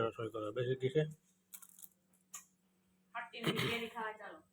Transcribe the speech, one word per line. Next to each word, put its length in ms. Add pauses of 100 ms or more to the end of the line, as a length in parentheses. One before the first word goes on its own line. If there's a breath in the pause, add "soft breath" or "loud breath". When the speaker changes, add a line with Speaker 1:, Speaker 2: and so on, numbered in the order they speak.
Speaker 1:
રસોઈ 260
કરવા 240
બેસી 240
ગઈ 140
છે. 80 (2000)
Speaker 2:
ખાટી 320
મીઠી 260
કેરી 240
ખાવા 260
ચાલો. 180 (120)